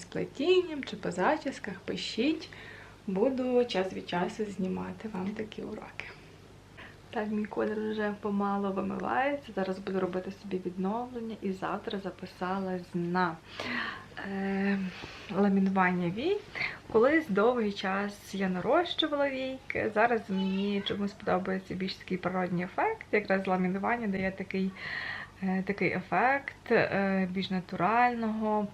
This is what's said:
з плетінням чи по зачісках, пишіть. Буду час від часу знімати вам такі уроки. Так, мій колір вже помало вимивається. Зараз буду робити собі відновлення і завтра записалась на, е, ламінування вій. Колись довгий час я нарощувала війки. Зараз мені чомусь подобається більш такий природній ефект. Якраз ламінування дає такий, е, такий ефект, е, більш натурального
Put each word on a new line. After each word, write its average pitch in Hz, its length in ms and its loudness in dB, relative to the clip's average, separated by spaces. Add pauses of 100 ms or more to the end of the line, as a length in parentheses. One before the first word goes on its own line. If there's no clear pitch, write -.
з - 40 -14
плетінням 311 800 0
чи - 120 -8
по - 140 -4
зачісках, 214 640 0 (100)
пишіть. 247 640 -2 (580)
Буду 247 580 4
час 190 280 0
від 190 160 -8
часу 208 360 -2 (120)
знімати 185 560 -4
вам 185 180 -4
такі 220 320 -8
уроки. - 420 -10 (1080)
Так, 214 200 -2
мій 214 140 0
колір 214 460 -2
вже 208 300 -2
помало 202 520 0
вимивається. 226 840 -2
Зараз 190 240 -2
буду 190 220 -2
робити 185 320 -2 (100)
собі 185 240 -4
відновлення 226 760 -4
і 196 100 0
завтра 190 460 -4
записалась 185 840 -4 (120)
на, 175 420 2 (960)
е, 196 480 2 (580)
ламінування 190 760 4
вій. 285 260 2 (560)
Колись 294 360 6
довгий 214 440 4
час 202 640 -2
я 190 140 2
нарощувала 285 840 2
війки. 262 640 -2
Зараз 226 340 6
мені 196 580 2
чомусь 202 260 -2
подобається 185 600 -2
більш 185 200 -4
такий - 220 -6
природній 180 480 0
ефект. 403 480 -2
Якраз 196 340 2
ламінування 196 600 2
дає 190 240 0
такий, 190 400 -2 (720)
е, 185 240 2
такий 196 260 0
ефект, 247 800 0
е, 196 600 4
більш 185 200 -2
натурального 214 1200 2